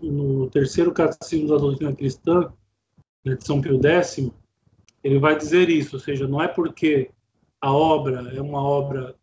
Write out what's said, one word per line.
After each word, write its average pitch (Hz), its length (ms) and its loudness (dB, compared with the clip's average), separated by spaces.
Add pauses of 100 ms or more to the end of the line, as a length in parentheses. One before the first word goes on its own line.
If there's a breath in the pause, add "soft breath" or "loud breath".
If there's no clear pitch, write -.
no 139 460 -2
terceiro 170 420 0
catecismo 156 560 -2
da 151 80 4
doutrina 139 400 0
cristã, 165 560 -2 (720)
né, 131 100 -2
de - 100 -8
São 143 160 0
Pio 139 180 2
décimo, 143 540 2 (720)
ele 139 160 2
vai 151 180 4
dizer 170 320 2
isso, 147 280 0
ou 131 40 -12
seja, 135 280 -4
não 139 120 -2
é 170 60 0
porque 156 640 0 (500)
a 139 120 0
obra 135 640 0
é 139 40 -8
uma 143 220 -6
obra 139 600 -2